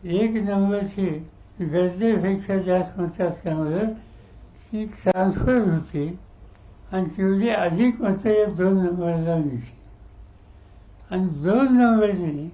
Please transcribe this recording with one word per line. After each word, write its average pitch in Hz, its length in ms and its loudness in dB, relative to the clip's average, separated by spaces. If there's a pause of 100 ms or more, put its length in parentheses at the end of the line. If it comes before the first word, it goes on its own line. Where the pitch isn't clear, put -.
(120)
एक 220 200 2 (180)
नंबरची 196 580 0 (540)
गरजेपेक्षा 185 960 0
जास्त 180 420 -2
मतं 175 300 -2
असल्यामुळं 160 640 -4 (800)
ती 214 140 -6
ट्रान्सफर 196 840 2
होती 156 380 -2 (840)
आणि 185 140 -2 (120)
तेवढी 196 320 2
अधिक 202 520 0
मतं 196 280 0
या 214 160 4
दोन 190 320 2
नंबरला 170 580 0
मिळते. 139 420 -4 (1300)
आणि 185 160 0 (160)
दोन 247 340 4
नंबरने 196 760 2